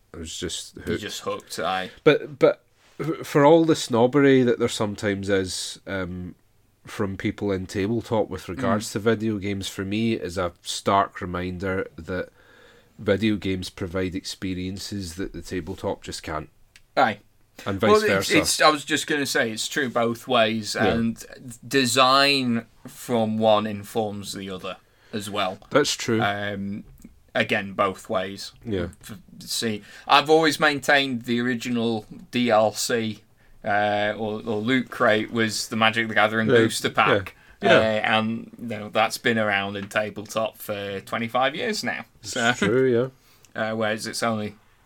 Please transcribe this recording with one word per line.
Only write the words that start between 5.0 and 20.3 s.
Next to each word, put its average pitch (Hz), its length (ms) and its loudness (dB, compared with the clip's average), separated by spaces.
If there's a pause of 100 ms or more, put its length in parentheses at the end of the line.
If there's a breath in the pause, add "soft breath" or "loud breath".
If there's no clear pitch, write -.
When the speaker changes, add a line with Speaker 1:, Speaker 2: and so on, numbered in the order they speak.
Speaker 1:
is, 95 580 -2
um, 90 480 -8 (520)
from 98 320 -4
people 101 340 -4
in 92 140 -4
tabletop 107 640 -2
with 92 180 -10
regards 98 380 -2
Mm. - 20 -10
Speaker 2:
Mm-hmm. - 40 -10
Speaker 1:
to 113 60 -6 (180)
video 107 220 -2
games, 98 300 -4
for - 160 -6
me 110 300 0
is 90 240 -6
a 87 140 -2 (100)
stark - 580 0
reminder 92 680 -4 (100)
that 87 340 -8 (680 soft breath)
video 104 380 2
games 92 340 -4
provide 92 440 -4
experiences 92 1000 -8
that 92 180 -8
the 85 80 -12
tabletop 92 600 -8
just - 200 -12
can't. 78 260 -8 (480)
Speaker 2:
Aye. 117 220 2 (480)
Speaker 1:
And 98 140 -4
vice 113 100 4
Speaker 2:
Well, 107 120 8
it's, 214 60 0 (220)
Speaker 1:
versa. 165 80 4
Speaker 2:
it's, - 220 0
I 165 80 6
was 151 160 2
just 151 220 -2
gonna 147 200 -2
say, 127 240 0
it's 107 180 -6
true 139 220 -2
both 117 380 -2
ways, 110 500 2